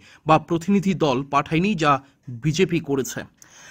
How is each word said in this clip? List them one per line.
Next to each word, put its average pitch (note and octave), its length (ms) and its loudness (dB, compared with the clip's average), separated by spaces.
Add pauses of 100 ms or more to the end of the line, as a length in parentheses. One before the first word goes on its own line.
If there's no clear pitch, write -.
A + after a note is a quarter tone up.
(260)
বা D#3 120 6
প্রতিনিধি F3 560 0
দল C#3 280 0
পাঠায়নি, D#3+ 520 0
যা D3 280 2 (260)
বিজেপি D#3+ 520 0
করেছে। C#3 440 -4 (460)